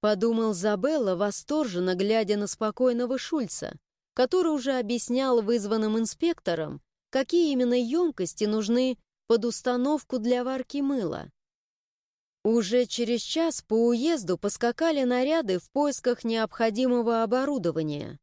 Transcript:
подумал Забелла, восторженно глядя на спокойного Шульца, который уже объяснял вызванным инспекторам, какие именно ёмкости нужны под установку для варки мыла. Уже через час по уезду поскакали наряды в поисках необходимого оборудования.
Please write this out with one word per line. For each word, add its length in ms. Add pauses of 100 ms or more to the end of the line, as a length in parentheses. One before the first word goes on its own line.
подумал 460
Забелла, 600
восторженно 800
глядя 420
на 100
спокойного 680
Шульца, 600 (360)
который 400
уже 260
объяснял 640
вызванным 580
инспекторам, 800 (280)
какие 420
именно 220
ёмкости 720
нужны 520 (300)
под 160
установку 760
для 260
варки 360
мыла. 480 (1160)
Уже 400
через 360
час 400
по 120
уезду 640
поскакали 680
наряды 560
в 120
поисках 520
необходимого 1000
оборудования. 1000